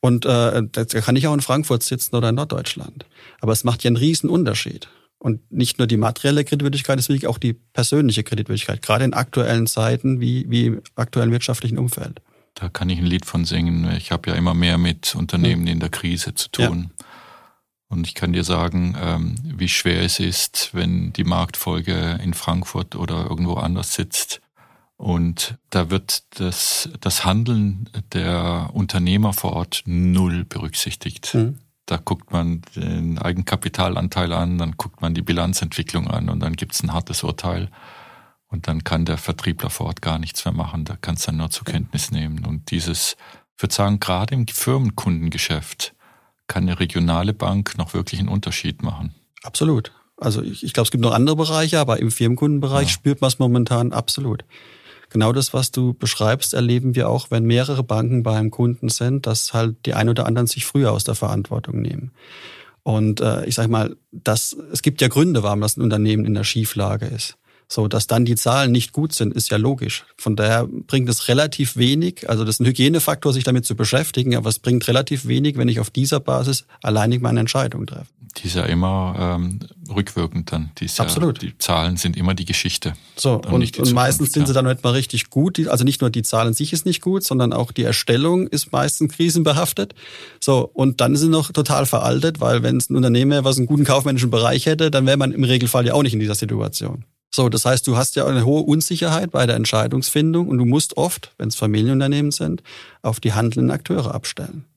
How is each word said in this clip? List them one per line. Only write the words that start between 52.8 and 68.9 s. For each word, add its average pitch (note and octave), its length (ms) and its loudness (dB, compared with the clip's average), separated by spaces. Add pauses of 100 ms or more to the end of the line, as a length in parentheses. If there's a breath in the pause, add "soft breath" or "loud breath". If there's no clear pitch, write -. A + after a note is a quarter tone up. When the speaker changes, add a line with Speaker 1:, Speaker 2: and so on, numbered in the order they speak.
Speaker 2:
Ja. - 60 0
Speaker 1:
spürt C#3+ 260 0
man's C3 180 2
momentan A#2+ 540 2
absolut. A#2 520 -4 (680 loud breath)
Genau A2+ 220 2
das, C3+ 200 0
was C3 200 0
du B2 220 2
beschreibst, A#2 600 0
erleben B2 400 2
wir A#2+ 140 2
auch, A#2+ 220 -2
wenn A#2 140 2
mehrere C3 380 2
Banken A#2+ 400 0
beim A2 280 2
Kunden A#2+ 380 0
sind, C3 380 0
dass - 260 -2
halt A2+ 320 0
die - 100 -2
ein G#2+ 140 2
oder A#2 180 2
anderen A#2+ 200 2
sich - 180 -4
früher C3 280 2
aus G#2 120 0
der A2+ 100 -2
Verantwortung - 680 -4
nehmen. - 300 -6 (720 loud breath)
Und, G#2+ 380 2
äh, A2+ 240 0
ich A#2 100 -2
sag A2+ 140 0
mal, A2+ 280 0 (140)
das, - 460 -2 (160)
es - 100 -4
gibt C#3+ 200 0
ja B2+ 60 6
Gründe, C#3 340 4
warum G#2 180 2
das G#2 160 0
ein - 60 -2
Unternehmen G#2+ 420 2
in G#2+ 100 0
der G#2 100 -2
Schieflage G#2+ 640 -2
ist. - 300 -8 (320 soft breath)
So, G#2+ 200 0
dass G#2+ 180 0
dann A#2+ 200 4
die A#2 100 4
Zahlen B2+ 340 2
nicht A#2+ 220 2